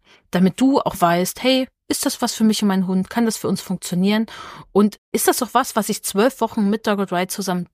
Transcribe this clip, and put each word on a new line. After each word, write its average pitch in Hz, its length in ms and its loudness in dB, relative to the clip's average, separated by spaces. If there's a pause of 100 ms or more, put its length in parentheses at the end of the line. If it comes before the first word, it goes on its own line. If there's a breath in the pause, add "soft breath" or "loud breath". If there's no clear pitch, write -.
(300 soft breath)
Damit 180 300 2
du 269 200 4
auch - 180 -2
weißt, - 440 0
hey, 262 240 2 (220)
ist - 160 -4
das - 160 -2
was 233 140 -2
für - 80 -4
mich 220 200 2
und 208 60 2
meinen 190 200 0
Hund? 185 220 -2
Kann 233 160 0
das 220 100 -2
für - 100 -6
uns - 140 -2
funktionieren? 196 640 -2 (460 loud breath)
Und 208 260 2 (140)
ist - 160 0
das - 80 4
doch 240 160 -4
was, 254 240 0
was 208 120 -2
ich 208 140 -4
zwölf 220 380 0
Wochen 220 280 -2
mit 220 200 -2
Dogged 202 240 -2
Ride 180 160 0
zusammen 180 460 -4